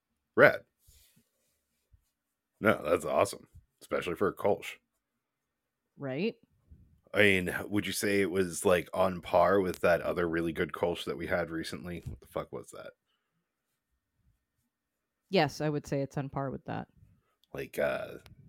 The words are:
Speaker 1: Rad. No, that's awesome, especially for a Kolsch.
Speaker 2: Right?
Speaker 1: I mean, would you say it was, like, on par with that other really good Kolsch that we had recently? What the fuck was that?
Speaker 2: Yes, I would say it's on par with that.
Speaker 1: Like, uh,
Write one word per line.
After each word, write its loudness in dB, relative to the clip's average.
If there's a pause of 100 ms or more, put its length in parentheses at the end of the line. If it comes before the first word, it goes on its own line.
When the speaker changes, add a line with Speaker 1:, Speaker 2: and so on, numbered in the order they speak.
(360)
Speaker 1:
Rad. 8 (2000)
No, 4
that's 2
awesome, 0 (340)
especially -4
for 0
a -4
Kolsch. -2 (1200)
Speaker 2:
Right? -4 (760)
Speaker 1:
I 4
mean, 4 (140)
would -2
you -6
say 0
it 0
was, -2
like, 4
on 0
par 4
with -2
that 4
other -2
really -2
good -4
Kolsch -4
that -6
we -8
had -2
recently? -10
What -12
the -20
fuck -10
was -12
that? -16 (2250)
Speaker 2:
Yes, 2
I -2
would -4
say -2
it's -8
on -6
par -6
with -12
that. -8 (680)
Speaker 1:
Like, -10
uh, -4 (300)